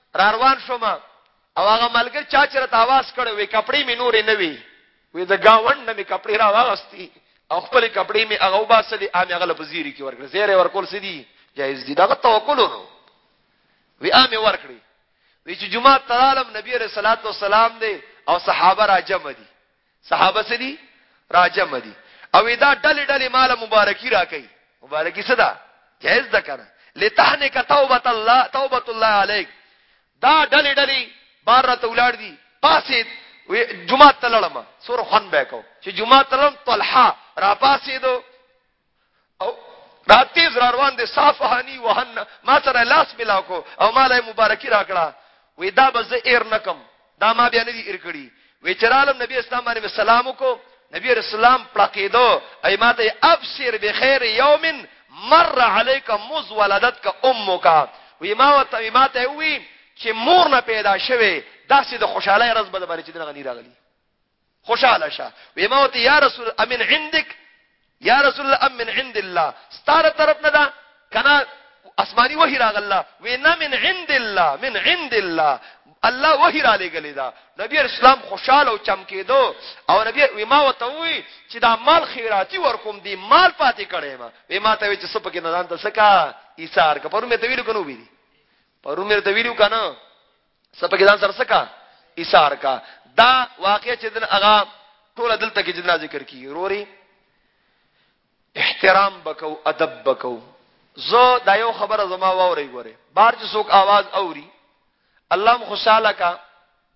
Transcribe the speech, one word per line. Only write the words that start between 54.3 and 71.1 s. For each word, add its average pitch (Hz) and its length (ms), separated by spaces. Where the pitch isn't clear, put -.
مر 269 500
علیک 233 500
مذ 226 400
ولدتک 208 720
امک.» 208 420
وی 196 140
ما 277 220
وته، 262 220
وی 226 120
ما 254 160
ته 254 220
وی 294 380
چې 226 120
مور 311 360
نه 262 120
پیدا 214 380
شوه، 208 440
داسې 269 260
د 214 120
خوشحالۍ 202 480
ورځ 214 140
به 190 100
د 180 60
باندې 165 220
چې 165 40
دغه 156 220
نه 143 100
راغلی. 123 300
خوشاله 220 460
شه. 135 240
وی 180 100
ما 269 180
وته 254 140
«یا 254 200
رسول 247 400
امن 233 240
عندک»، 302 440
یا 233 200
رسول 285 260
الله 269 200
امن 240 220
عند 254 280
الله، 175 380
ستاره 311 380
طرف 302 340
نه 302 80
ده 294 220